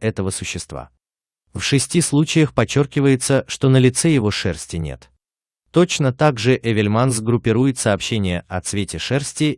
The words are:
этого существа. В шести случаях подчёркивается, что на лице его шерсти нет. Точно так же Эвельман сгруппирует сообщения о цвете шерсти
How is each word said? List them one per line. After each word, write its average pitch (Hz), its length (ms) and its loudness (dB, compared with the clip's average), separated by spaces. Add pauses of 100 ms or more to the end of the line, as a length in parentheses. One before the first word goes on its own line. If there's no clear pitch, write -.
этого 104 300 -4
существа. 78 580 -10 (640)
В 92 80 -8
шести 143 400 0
случаях 151 520 2
подчёркивается, 135 920 0
что - 220 -2
на 131 80 6
лице 127 320 4
его 120 200 2
шерсти 90 460 -4
нет. 76 360 -10 (600)
Точно 165 400 2
так 135 280 2
же 120 220 2
Эвельман 113 500 2
сгруппирует 117 680 0
сообщения 98 720 -2
о 92 100 -6
цвете 95 380 -6
шерсти 139 600 -4